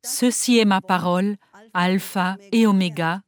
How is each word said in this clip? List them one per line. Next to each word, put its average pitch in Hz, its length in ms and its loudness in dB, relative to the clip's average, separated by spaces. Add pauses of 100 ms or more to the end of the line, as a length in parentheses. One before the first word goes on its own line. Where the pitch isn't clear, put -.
« - 0 -
Ceci - 540 0
est 220 80 4
ma 190 160 2
parole, 185 560 -2 (380)
Alpha 185 640 -2 (140)
et 226 160 4
Oméga » 180 600 0